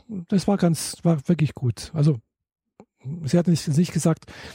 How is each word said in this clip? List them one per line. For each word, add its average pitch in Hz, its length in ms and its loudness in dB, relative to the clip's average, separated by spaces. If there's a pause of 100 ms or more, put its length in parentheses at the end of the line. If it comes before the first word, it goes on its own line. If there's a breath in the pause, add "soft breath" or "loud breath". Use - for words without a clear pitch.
(280)
das 196 200 0
war 202 80 4
ganz, - 480 0
war 165 240 2
wirklich 151 260 2
gut. - 400 -4
Also 147 240 2 (1040)
sie 160 160 0
hat 170 80 0
nicht, 170 220 2
nicht 160 240 0
gesagt, 165 320 0 (300 loud breath)